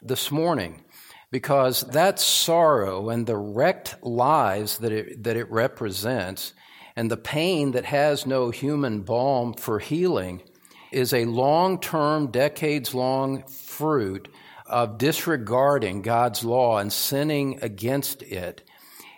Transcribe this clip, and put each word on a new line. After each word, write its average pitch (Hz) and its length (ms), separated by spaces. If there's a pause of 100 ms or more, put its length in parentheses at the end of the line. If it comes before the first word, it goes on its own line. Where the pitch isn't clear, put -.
this - 280
morning, 143 540 (480)
because 131 480 (120)
that 185 280
sorrow 120 880
and 117 180
the 110 120
wrecked 107 680
lives 120 760
that 113 120
it, 107 320
that 113 140
it 107 120
represents, 107 1040 (440)
and 117 120
the 117 60
pain 151 560
that 123 140
has 143 400
no 131 240
human 135 540
balm 120 500
for 107 260
healing, 123 640 (500)
is 127 220
a 120 100
long-term, 151 1040
decades-long 135 1160
fruit 113 800 (380)
of 120 320
disregarding 127 1040
God's 117 420
law 117 340
and 101 140
sinning 143 720
against 113 600
it. 90 420 (540)